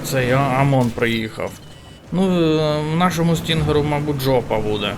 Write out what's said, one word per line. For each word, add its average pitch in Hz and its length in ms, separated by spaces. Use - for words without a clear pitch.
Цей 131 280
А-, 131 60
амон 135 300
приїхав. 110 600
Ну, 185 300
е, 156 380
в - 40
нашому 170 380
стінгеру, 151 480
мабуть, 147 380
жопа 135 380
буде. 104 380